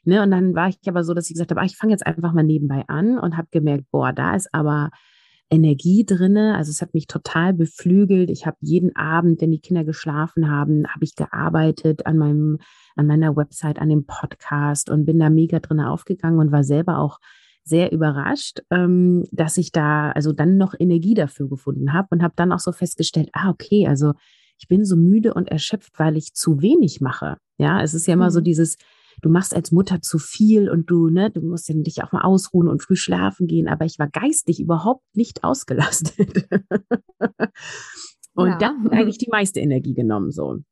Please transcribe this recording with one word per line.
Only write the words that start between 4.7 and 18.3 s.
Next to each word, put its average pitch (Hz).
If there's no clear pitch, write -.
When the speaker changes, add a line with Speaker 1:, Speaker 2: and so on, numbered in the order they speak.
Speaker 1:
Energie 160
drinne." 202
Also 151
es 151
hat -
mich 160
total 170
beflügelt. 185
Ich -
habe 156
jeden 175
Abend, 165
wenn 165
die 160
Kinder 170
geschlafen 156
haben, 147
habe -
ich -
gearbeitet 160
an 160
meinem, 151
an 147
meiner 151
Website, 151
an 156
dem 151
Podcast -
und 147
bin 160
da 156
mega 160
drinne 151
aufgegangen 165
und 156
war 147
selber 147
auch 147
sehr 165
überrascht, 156